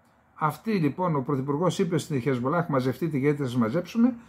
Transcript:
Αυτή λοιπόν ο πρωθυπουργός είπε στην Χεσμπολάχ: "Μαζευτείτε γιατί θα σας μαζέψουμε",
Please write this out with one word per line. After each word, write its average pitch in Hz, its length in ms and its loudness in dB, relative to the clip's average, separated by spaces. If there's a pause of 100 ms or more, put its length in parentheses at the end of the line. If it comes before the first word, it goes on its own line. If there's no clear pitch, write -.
(340)
Αυτή 160 380 -2
λοιπόν 170 440 2
ο 139 60 0
πρωθυπουργός 143 560 0
είπε 175 200 2
στην 135 220 -2
Χεσμπολάχ: 135 480 0
"Μαζευτείτε 139 480 0
γιατί 143 200 2
θα 143 80 -4
σας 123 120 -2
μαζέψουμε", 175 580 2 (140)